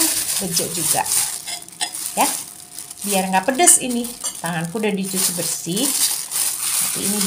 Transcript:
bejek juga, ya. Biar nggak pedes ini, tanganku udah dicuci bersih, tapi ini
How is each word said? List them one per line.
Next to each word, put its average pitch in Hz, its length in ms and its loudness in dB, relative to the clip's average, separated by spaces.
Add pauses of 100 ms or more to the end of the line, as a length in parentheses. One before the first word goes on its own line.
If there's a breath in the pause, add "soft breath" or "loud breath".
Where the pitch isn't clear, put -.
(420)
bejek 175 320 0
juga, 156 280 2 (1160)
ya. 254 80 6 (760)
Biar 190 320 2
nggak 190 160 4
pedes 311 320 6
ini, 240 240 -2 (320)
tanganku 170 400 -2
udah 208 160 2
dicuci 185 400 0
bersih, 175 480 -2
tapi - 1200 0
ini 208 240 0